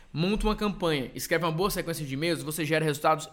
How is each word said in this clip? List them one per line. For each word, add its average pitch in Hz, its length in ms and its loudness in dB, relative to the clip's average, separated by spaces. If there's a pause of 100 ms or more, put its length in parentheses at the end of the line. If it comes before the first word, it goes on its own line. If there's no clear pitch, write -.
(100)
monta 190 360 0
uma 214 100 2
campanha, 165 580 0
escreve 165 300 0
uma 160 80 2
boa 180 160 2
sequência 165 360 -4
de 135 100 -6
e-mails, 151 280 0
você 151 220 -4
gera 156 180 2
resultados 156 500 2